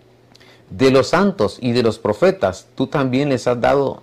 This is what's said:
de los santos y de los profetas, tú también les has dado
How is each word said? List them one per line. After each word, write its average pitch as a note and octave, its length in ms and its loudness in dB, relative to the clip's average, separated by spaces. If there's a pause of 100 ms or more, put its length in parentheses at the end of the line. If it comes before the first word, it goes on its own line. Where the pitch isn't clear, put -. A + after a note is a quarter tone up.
(720)
de B2+ 180 2
los C3 200 2
santos F3 520 0
y B2 120 -2
de B2 100 2
los A2 160 0
profetas, G#2 760 -2
tú C3 140 -4
también C3+ 420 -2
les B2+ 160 -2
has B2 160 -2
dado C3 420 0